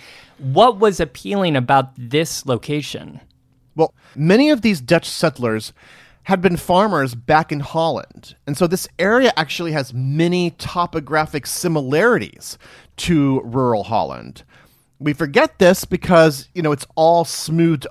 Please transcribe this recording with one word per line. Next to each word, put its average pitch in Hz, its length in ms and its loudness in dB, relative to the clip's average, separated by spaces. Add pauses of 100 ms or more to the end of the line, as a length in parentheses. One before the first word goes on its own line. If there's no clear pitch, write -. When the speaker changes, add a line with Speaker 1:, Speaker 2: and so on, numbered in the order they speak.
(400)
Speaker 1:
What 190 400 2
was 208 200 2
appealing 185 560 -2
about 131 400 2
this 127 520 -4
location? 135 720 -6 (560)
Speaker 2:
Well, 156 180 0 (220)
many 196 340 4
of 262 140 2
these 196 180 0
Dutch 165 260 0
settlers 120 640 -4 (520)
had 190 180 -2
been 175 160 0
farmers 180 560 0
back 151 380 0
in 151 80 -4
Holland. - 760 -6 (120)
And 143 100 -6
so 180 80 2
this 175 220 -2 (100)
area 226 400 2
actually 160 360 -4
has 139 200 -4
many 165 580 0
topographic 156 920 -4
similarities 156 1120 -2 (400)
to 139 440 0
rural 120 420 0
Holland. 67 580 -6 (560)
We 147 160 -2
forget 170 460 0
this 185 260 6
because, 160 720 2
you 175 80 -6
know, 151 80 0
it's 143 240 -6
all 165 280 4
smoothed 165 680 -2